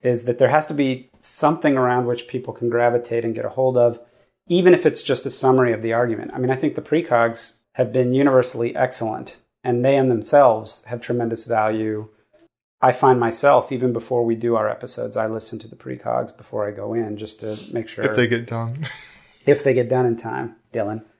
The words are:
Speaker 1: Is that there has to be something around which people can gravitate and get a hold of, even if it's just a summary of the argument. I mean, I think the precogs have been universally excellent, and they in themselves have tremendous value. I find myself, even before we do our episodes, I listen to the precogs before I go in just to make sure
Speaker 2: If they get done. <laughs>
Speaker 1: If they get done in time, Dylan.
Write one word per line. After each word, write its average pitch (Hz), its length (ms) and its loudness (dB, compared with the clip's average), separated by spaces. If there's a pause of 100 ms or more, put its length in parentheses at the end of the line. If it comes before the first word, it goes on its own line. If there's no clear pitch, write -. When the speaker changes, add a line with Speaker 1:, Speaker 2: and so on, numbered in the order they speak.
Speaker 1:
Is 123 240 0
that 123 120 -2
there 127 120 6
has 151 160 2
to 160 80 -8
be 131 360 -2 (100)
something 156 560 0
around 123 300 0
which 120 220 -4
people 127 240 -8
can 120 180 -4
gravitate 120 540 0
and 113 100 -2
get 113 120 -8
a - 20 -4
hold 131 280 0
of, 120 220 4 (480)
even 180 280 6
if - 120 2
it's - 160 0
just 131 240 -2
a 131 40 -6
summary 127 420 2
of 107 100 -4
the 113 120 -2
argument. 117 380 -2
I - 60 -10
mean, 127 120 -2
I 131 60 0
think 143 200 -2
the - 60 -8
precogs 117 720 0 (180)
have 120 200 -2
been 123 220 0
universally 127 640 2
excellent, - 600 -4 (260)
and 123 200 0
they 139 120 4
in 131 120 2
themselves 117 760 2
have 120 160 -10
tremendous 117 460 -4
value. 110 600 -2 (720)
I 127 120 4
find 127 260 4
myself, 120 540 2
even 123 200 0
before 120 320 -2
we 117 120 0
do 117 180 -2
our 107 140 0
episodes, 113 480 -8
I 110 100 -2
listen 110 340 -8
to 107 80 -20
the 113 80 -20
precogs 123 600 -6
before 110 320 -6
I - 20 -6
go 104 240 -8
in 110 220 -4
just 107 240 -14
to 107 180 -10 (140)
make 113 160 -6
sure - 160 -10
Speaker 2:
If 107 100 0
they 120 140 2
get 117 180 -2
done. 117 380 -8 (300)
<laughs> - 320 -12
Speaker 1:
If 143 180 2
they 135 100 4
get 123 140 0
done 127 180 2
in 117 100 0
time, 117 400 -10 (160)
Dylan. 110 300 -6 (180)